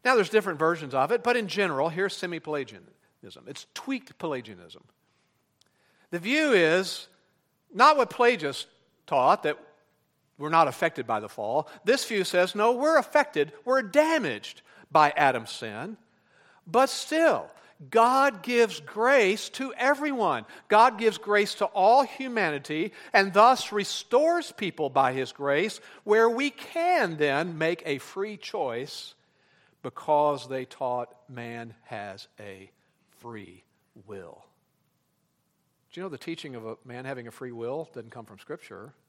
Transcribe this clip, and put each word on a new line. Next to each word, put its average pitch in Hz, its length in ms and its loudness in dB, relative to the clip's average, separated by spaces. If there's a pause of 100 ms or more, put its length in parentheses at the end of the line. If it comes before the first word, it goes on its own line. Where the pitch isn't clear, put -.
Now, - 120 4
there's 196 140 2
different 196 280 0
versions 156 360 -2
of 143 180 0
it, 240 100 -2
but 240 140 0
in 220 100 -4
general, 165 440 -2
here's 185 260 -6
semi-Pelagianism. 143 720 -8 (580)
It's - 260 -18
tweaked - 460 -10
Pelagianism. 107 640 -10 (1300)
The 175 80 -8
view 269 360 0
is 175 520 2 (720)
not 285 200 6
what 254 120 2
Pelagius 202 580 0 (380)
taught, 147 380 2
that 151 160 -2 (800)
we're 147 100 -8
not 165 200 4
affected 131 400 -4
by 110 100 -2
the 104 100 -8
fall. 120 400 -4 (160)
This 262 200 2
view 208 180 -2
says, 185 320 0
no, 208 160 2
we're 294 280 2
affected, 240 540 0 (120)
we're 262 180 2
damaged 202 800 0 (300)
by 151 240 6
Adam's 127 340 2
sin, 120 460 -10 (720)
but 262 200 4
still, 262 640 0 (400)
God 240 540 4
gives 226 340 2
grace 214 720 2
to 262 240 -8
everyone. 254 680 0 (240)
God 220 300 6
gives 220 200 0
grace 208 380 0
to 208 80 -2
all 220 400 4
humanity 185 880 -4 (200)
and 196 200 4
thus 226 400 6
restores 294 800 -2
people 156 360 -6
by 131 240 2
his 131 200 -4
grace, 143 480 -2 (240)
where 226 260 4
we 269 200 -2
can 330 680 -2
then 151 420 -2
make 165 260 -2
a 143 140 -4
free 202 380 -10
choice 135 760 -10 (680)
because 147 680 0
they 131 160 -8
taught 123 480 -6 (160)
man 117 460 -14 (120)
has 101 420 -14 (100)
a 98 320 -20 (480)
free 101 460 -18 (420)
will. 95 380 -18 (1500)
Do 170 80 -16
you 190 60 -10
know 185 40 -10
the 139 80 -12
teaching 160 380 -12
of 110 100 -12
a 113 180 -10
man 127 200 -14
having 123 240 -10
a - 20 -16
free 123 220 -14
will 123 420 -8
doesn't 113 160 -16
come 113 140 -18
from 101 160 -20
Scripture? 127 520 -16 (160)